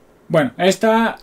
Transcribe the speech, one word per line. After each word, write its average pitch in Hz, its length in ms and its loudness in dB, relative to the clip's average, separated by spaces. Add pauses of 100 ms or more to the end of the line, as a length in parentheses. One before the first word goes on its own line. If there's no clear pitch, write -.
(300)
Bueno, 151 280 0
esta, 220 640 0